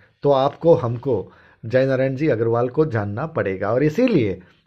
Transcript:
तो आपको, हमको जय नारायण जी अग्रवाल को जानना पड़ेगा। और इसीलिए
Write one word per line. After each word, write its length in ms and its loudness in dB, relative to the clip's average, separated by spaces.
तो 80 4
आपको, 420 4
हमको 580 -4
जय 200 2
नारायण 300 0
जी 120 -2
अग्रवाल 420 0
को 160 0
जानना 400 -4
पड़ेगा। 460 -4
और 120 0
इसीलिए 580 0